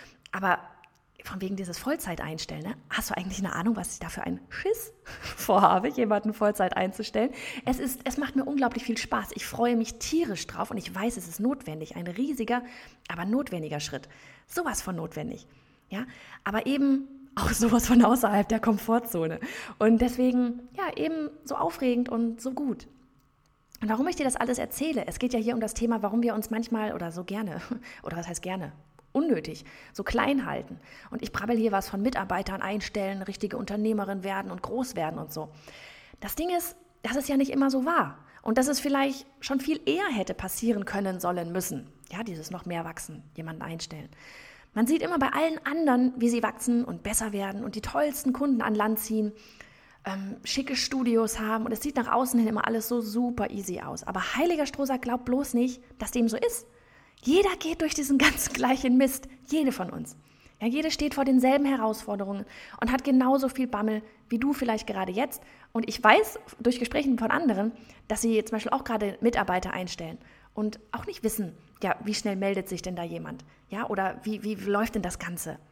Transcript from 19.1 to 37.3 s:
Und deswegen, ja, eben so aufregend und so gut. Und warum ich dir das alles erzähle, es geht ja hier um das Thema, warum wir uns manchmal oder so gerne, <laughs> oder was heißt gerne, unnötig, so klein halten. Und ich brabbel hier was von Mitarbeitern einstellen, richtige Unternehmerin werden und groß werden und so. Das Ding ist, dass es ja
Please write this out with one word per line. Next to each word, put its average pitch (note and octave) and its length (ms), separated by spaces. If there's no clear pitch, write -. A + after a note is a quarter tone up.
Und A3 220
deswegen, B3 760
ja, F#4 180
eben D#4 360
so - 100
aufregend B3 540
und A#3 320
so C4 100
gut. C4 360
Und G#3+ 80
warum A#3 180
ich F4+ 80
dir D4+ 80
das B3+ 120
alles B3 240
erzähle, C#4+ 480
es - 100
geht B3+ 160
ja A#3+ 60
hier A3+ 160
um A#3 40
das A3 140
Thema, A3+ 300
warum G#3 180
wir A#3 140
uns G#3+ 160
manchmal A3 420
oder E3+ 180
so F3 120
gerne, G3 380
<laughs> - 220
oder - 140
was E3+ 100
heißt F3 140
gerne, F3+ 320
unnötig, A3+ 540
so - 120
klein C4+ 420
halten. D#3 340
Und - 120
ich G#3 100
brabbel G#3+ 260
hier A3 140
was G3 180
von G3 120
Mitarbeitern G3 600
einstellen, G3 600
richtige G3 360
Unternehmerin G3+ 640
werden G3 280
und F3 100
groß B3 340
werden D#3+ 240
und D#3 140
so. D#3 160
Das G#3 160
Ding E4+ 140
ist, F4 260
dass A3+ 140
es C#4 120
ja C#4 100